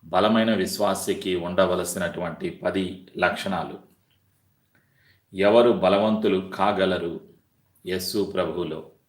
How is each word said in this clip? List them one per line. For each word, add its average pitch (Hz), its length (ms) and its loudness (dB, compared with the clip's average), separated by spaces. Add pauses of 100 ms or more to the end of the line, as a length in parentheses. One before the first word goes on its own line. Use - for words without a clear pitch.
(140)
బలమైన 113 360 4 (100)
విశ్వాసికి 98 680 -2 (160)
ఉండవలసినటువంటి 87 1000 -2 (160)
పది 92 200 0 (380)
లక్షణాలు. 87 540 -4 (1600)
ఎవరు 107 380 6 (140)
బలవంతులు 101 540 2 (180)
కాగలరు 95 540 0 (800)
యేసు 90 280 -4 (160)
ప్రభువులో? 82 440 -4 (300)